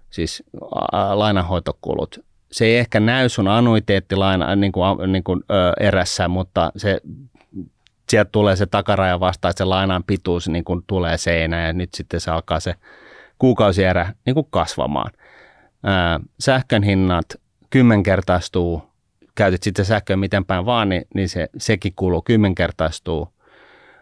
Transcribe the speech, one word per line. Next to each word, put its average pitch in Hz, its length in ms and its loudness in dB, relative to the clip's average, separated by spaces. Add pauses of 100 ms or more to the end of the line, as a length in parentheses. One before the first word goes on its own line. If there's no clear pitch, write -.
(100)
Siis, - 320 -6 (320)
a, - 260 -2
a, 101 180 0
lainanhoitokulut. 92 1040 -2 (280)
Se - 120 0
ei 113 120 4
ehkä 113 240 0
näy 123 280 2
sun 101 200 0
annuiteettilaina, 98 1080 2
niin 101 160 2
kuin, 92 140 0
a, 95 200 0
niin 95 180 0
kuin, 90 160 -2 (100)
ö, 90 300 2
erässä, 95 480 0
mutta 90 480 -2
se, 98 240 -2 (1080)
sieltä 107 240 2
tulee 104 240 4
se 95 100 -2
takaraja 95 540 0
vastaan, 92 300 0
että - 80 -4
se 95 60 -2
lainan 92 400 0
pituus, 90 440 -2
niin 85 160 -2
kuin, 90 220 -4
tulee 85 320 -2
seinään 82 480 -2
ja 80 60 -2
nyt 87 220 -6
sitten - 260 -8
se - 100 -6
alkaa 82 300 -4
se 87 140 -6 (640)
kuukausierä, 95 760 2 (120)
niin 127 80 0
kuin, 151 160 -2
kasvamaan. 69 600 -4 (680)
Ää, 87 380 0 (200)
sähkön 127 420 0
hinnat 95 440 2 (440)
kymmenkertaistuu, 92 1120 2 (520)
käytit 95 280 2
sitten 101 220 0
sähköä 98 320 0
miten 98 280 0
päin 92 220 -2
vaan, 117 220 0
niin, 92 140 0 (120)
niin 98 140 0
se, 85 200 -6 (100)
sekin 98 380 -2
kulu 87 260 0
kymmenkertaistuu. 85 1040 0 (720)